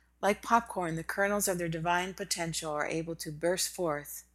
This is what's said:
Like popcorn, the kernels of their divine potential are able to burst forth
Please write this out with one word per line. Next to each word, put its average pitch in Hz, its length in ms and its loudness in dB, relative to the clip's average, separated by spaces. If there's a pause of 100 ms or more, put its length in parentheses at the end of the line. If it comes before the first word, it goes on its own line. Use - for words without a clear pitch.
(220)
Like 202 200 4
popcorn, 196 540 2
the 160 80 -4
kernels 202 460 2
of 180 80 2
their 175 100 -2
divine 175 460 0
potential 165 580 -4
are 147 160 0
able 165 300 -2
to - 120 -8
burst 170 460 0
forth 147 480 -2 (120)